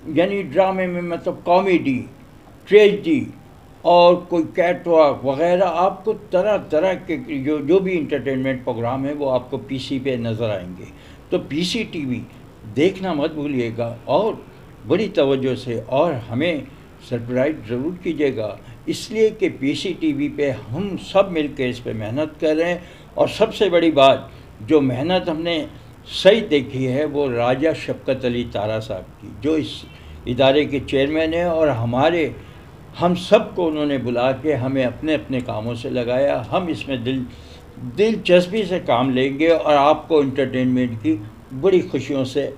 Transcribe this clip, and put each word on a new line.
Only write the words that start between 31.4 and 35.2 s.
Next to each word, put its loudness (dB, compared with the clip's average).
और 2
हमारे, 0
हम 2
सबको 2
उन्होंने 0
बुला 0
के -2
हमें 0
अपने -2
अपने -2